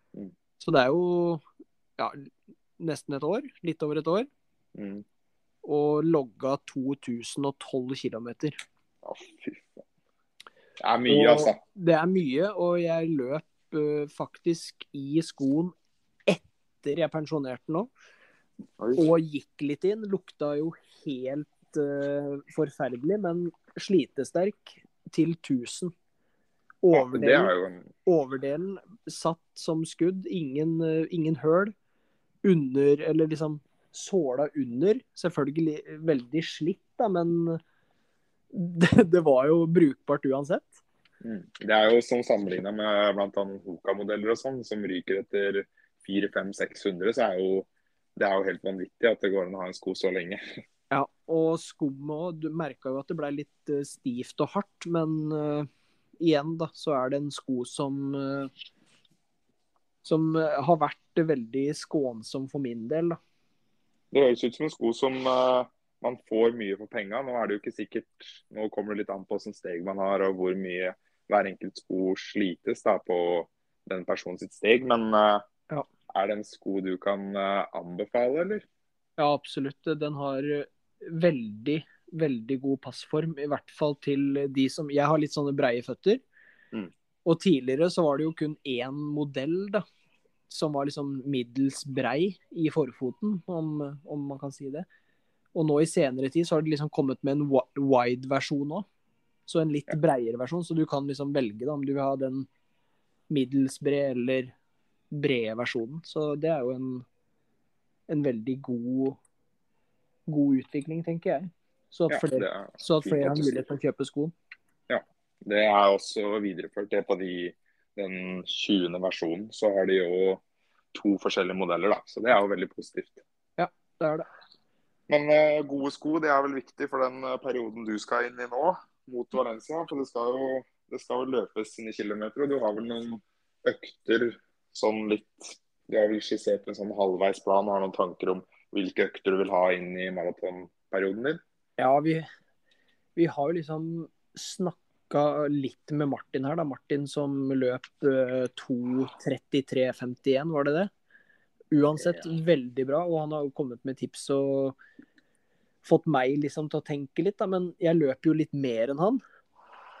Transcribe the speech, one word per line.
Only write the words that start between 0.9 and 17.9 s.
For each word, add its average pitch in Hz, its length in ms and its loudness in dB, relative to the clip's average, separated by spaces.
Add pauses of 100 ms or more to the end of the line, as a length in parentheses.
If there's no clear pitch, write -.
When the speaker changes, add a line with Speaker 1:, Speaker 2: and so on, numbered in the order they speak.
Speaker 2:
ja, 113 100 -2 (720)
nesten 147 400 -6
et - 20 -10
år, 202 220 -2 (160)
litt 160 240 -6
over 151 160 -2
et 151 80 -4
år. 202 160 2 (500)
Speaker 1:
Mm. 202 260 -10 (640)
Speaker 2:
Og 147 380 2
logga 139 640 0
to 135 340 -4
tusen 120 480 -6
og 143 120 -4
tolv 127 360 -6
kilometer. 120 560 -6 (520)
Speaker 1:
Å, - 120 -12
fy - 380 -16
faen. - 340 -20 (840)
Det - 200 -6
er 117 80 4
mye, 123 220 6
Speaker 2:
Og - 100 8
Speaker 1:
altså. 151 220 6 (240)
Speaker 2:
det 170 180 6
er 160 160 4
mye, 170 400 2
og 180 280 0
jeg 165 340 0
løp, 139 320 -2 (280)
eh, 147 360 -2
faktisk - 800 -6
i 143 340 -2
skoen 147 460 0 (580)
etter - 720 -4
jeg 156 140 0
pensjonerte 143 520 -6
den 160 140 -4
også. - 320 -10 (720)